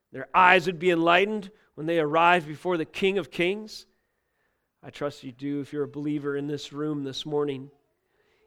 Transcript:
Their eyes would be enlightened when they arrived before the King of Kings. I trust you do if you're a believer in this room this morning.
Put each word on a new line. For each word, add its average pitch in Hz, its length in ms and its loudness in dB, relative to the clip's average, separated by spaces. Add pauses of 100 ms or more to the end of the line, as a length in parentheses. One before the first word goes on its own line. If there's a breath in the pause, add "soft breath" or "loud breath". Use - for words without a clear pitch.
(120)
Their 131 220 -12
eyes 180 320 6
would 175 140 -4
be 180 100 0
enlightened 185 640 2 (240 soft breath)
when 147 100 -10
they 170 140 0
arrived 160 480 4
before 175 300 -4
the 156 80 -2
King 196 340 -2
of 156 100 -6
Kings. 202 560 -4 (960)
I 139 80 -18
trust 147 340 -8
you 135 80 -12
do 143 280 -6
if 135 120 -10
you're 147 120 -4
a 135 40 -6
believer 143 480 -4
in 143 120 -4
this 143 260 -8
room 147 300 -4
this 135 220 -8
morning. 147 440 -2 (760)